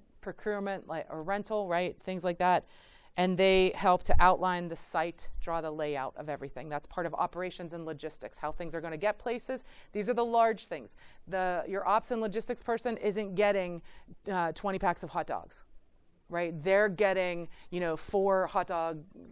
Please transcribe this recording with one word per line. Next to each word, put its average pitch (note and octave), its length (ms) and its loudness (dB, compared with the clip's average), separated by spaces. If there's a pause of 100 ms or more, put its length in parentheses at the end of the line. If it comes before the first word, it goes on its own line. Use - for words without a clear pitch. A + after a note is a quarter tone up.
(200)
procurement, G3 680 -6
like, D#3 240 -8
or D#3 120 -8
rental, G3+ 440 -4
right? F3 340 -2
Things F#3 240 -6
like F3+ 140 -2
that. F3+ 260 4 (520)
And F3+ 220 2
they F#3+ 380 6
help F#3 280 4
to - 140 8
outline F3 480 6
the E3 80 -6
site, - 540 -4 (120)
draw E3 200 0
the D#3 100 -4
layout D3 460 -4
of D3+ 120 -10
everything. C#3 400 -8
That's D3 160 -6
part F3 220 -6
of D#3 80 -4
operations F3 580 -4
and E3+ 140 -10
logistics, D#3 520 -10
how D3+ 120 -4
things E3 240 -6
are E3 60 -4
gonna D#3+ 160 -8
get G#3 220 -2
places. A#3+ 460 -6 (280)
These G#3 180 -4
are B3 40 2
the A#3 100 2
large A3+ 420 2
things. C3+ 300 -12 (320)
The, F3+ 400 -2
your F#3+ 180 -4
ops G#3+ 240 2
and A#3 100 -2
logistics A3 400 -4
person A#3 360 -2
isn't G3 400 -2
getting, F#3 440 2 (480)
uh, F3+ 220 0
twenty F#3+ 300 -4
packs F3 240 0
of D#3 60 -10
hot E3 180 -4
dogs, - 340 -8 (640)
right? E3+ 360 -4
They're G3 240 6
getting, F#3 580 2 (240)
you F3 80 -4
know, E3 180 0
four F#3+ 520 2
hot F3+ 180 0
dog E3 340 -4 (320)